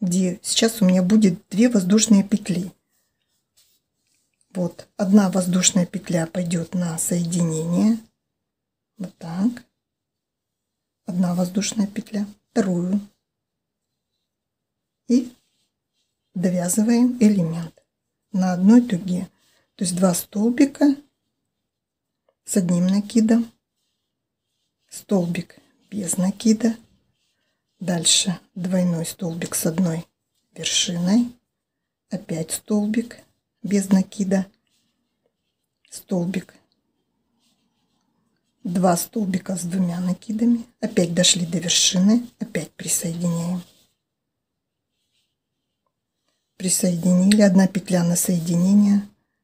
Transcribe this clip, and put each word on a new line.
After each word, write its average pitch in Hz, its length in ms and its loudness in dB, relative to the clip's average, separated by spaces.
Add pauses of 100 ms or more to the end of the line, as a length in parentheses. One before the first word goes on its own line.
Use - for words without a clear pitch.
где 185 420 0
сейчас - 380 -2
у 185 40 4
меня 185 160 4
будет 190 480 2
две 226 200 2
воздушные 202 540 4
петли. 180 480 -4 (1800)
Вот, - 480 -6
одна 196 340 4
воздушная 180 540 0
петля 170 420 -4
пойдет 170 460 -6
на 170 240 -4
соединение. 175 1000 0 (1000)
Вот 180 200 -12
так. 185 460 -4 (1400)
Одна 180 280 -2
воздушная 190 540 -4
петля, 202 400 -8 (240)
вторую. 190 500 -2 (2000)
И 247 260 0 (1000)
довязываем 214 840 0
элемент 170 640 0 (480)
на 185 220 0
одной 202 280 6
дуге. 185 460 -4 (460)
То 202 120 -6
есть 175 100 -4
два 180 180 2
столбика 269 840 0 (1500)
с - 120 -4
одним 175 280 0
накидом, 220 680 0 (1400)
столбик 175 680 -4 (320)
без 190 280 -6
накида, 220 600 0 (1040)
дальше 170 600 -2 (140)
двойной 180 540 -2
столбик - 480 -8
с - 100 -6
одной 165 400 -2 (460)
вершиной, 185 840 0 (760)
опять 165 400 -8
столбик 214 640 -4 (460)
без 196 260 -2
накида, 190 560 0 (1400)
столбик, 185 640 -6 (2000)
два 180 340 0
столбика 190 580 -4
с 170 80 -8
двумя 175 360 -4
накидами, 220 680 -2 (160)
опять 180 320 0
дошли 175 320 2
до 165 140 -4
вершины, 190 680 2 (120)
опять - 320 -8
присоединяем. 170 880 -4 (3000)
Присоединили, 185 840 2
одна 190 260 6
петля 180 360 -2
на 175 140 0
соединение, 190 920 2 (360)